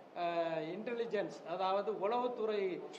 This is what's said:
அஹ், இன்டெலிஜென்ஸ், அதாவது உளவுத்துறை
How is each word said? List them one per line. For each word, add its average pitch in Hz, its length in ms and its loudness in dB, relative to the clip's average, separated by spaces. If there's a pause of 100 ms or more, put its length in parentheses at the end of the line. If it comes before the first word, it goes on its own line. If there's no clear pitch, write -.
(160)
அஹ், 170 440 2
இன்டெலிஜென்ஸ், 196 880 -2
அதாவது 190 420 2
உளவுத்துறை 208 920 0 (160)